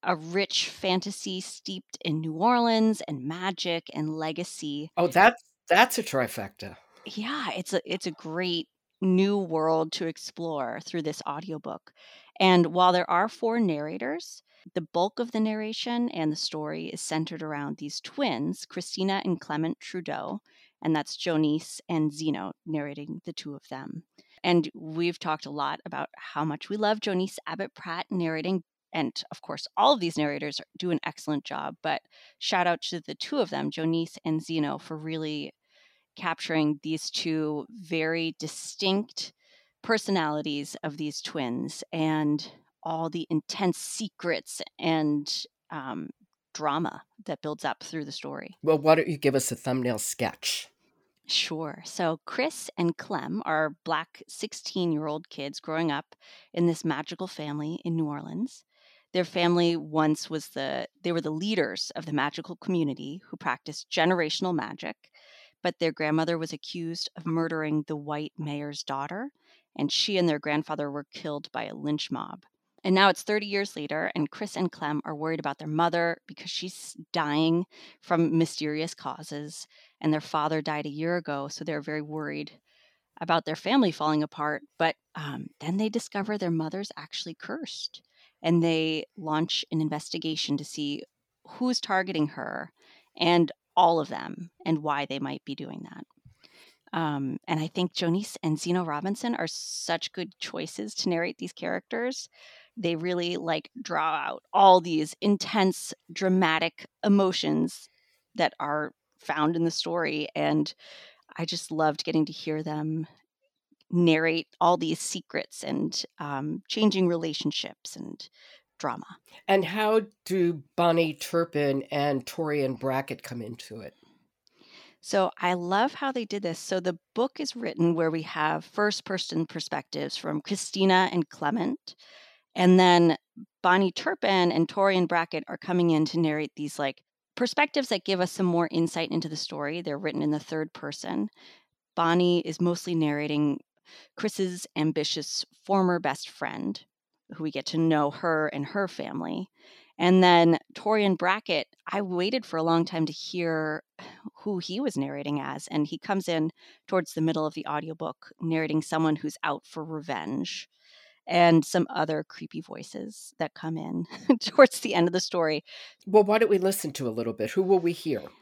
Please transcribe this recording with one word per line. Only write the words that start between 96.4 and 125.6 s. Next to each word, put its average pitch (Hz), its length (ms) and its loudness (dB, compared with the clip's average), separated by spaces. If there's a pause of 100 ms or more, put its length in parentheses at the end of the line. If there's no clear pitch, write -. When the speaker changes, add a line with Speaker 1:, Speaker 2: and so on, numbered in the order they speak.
Speaker 1:
Um, 147 540 -2
and 160 120 0
I 156 60 0
think 180 300 -2
Jonice 180 480 0
and 156 160 0
Zeno 175 260 0
Robinson 190 480 -4
are - 140 -4
such - 640 -6
good 185 260 -10
choices 202 580 -8
to - 140 -2
narrate 170 300 0
these 185 120 -8
characters. 226 800 -6 (480)
They 170 200 0
really, 175 400 -2
like, 160 340 -4 (100)
draw 156 340 0
out - 360 -4
all 190 300 12
these 156 400 0
intense, 196 720 2 (180)
dramatic 170 720 2 (200)
emotions 180 800 2 (480)
that 160 240 2
are 147 320 -2 (260)
found 151 380 0
in 165 80 2
the 165 80 2
story. 160 640 -2
And 151 380 2 (640)
I 165 80 -2
just 170 260 -8
loved 156 320 0
getting 156 220 2
to 160 80 -10
hear 156 300 -6
them 156 440 -4 (840)
narrate 165 580 4 (120)
all 175 160 6
these 165 240 0
secrets - 640 -6
and, - 380 -2 (180)
um, 151 480 -6
changing 202 400 4
relationships - 880 -4
and - 340 -14 (480)
drama. - 420 -8 (280)
Speaker 2:
And 196 160 6
how 214 380 2 (240)
do 175 360 2 (140)
Bonnie 165 380 4
Turpin 147 800 0
and 143 340 0
Torian 147 520 -2
Brackett 135 460 -4
come 120 180 -10
into 110 380 -12
it? 95 140 -14 (1080)
Speaker 1:
So 190 400 0
I 180 140 2
love 180 400 0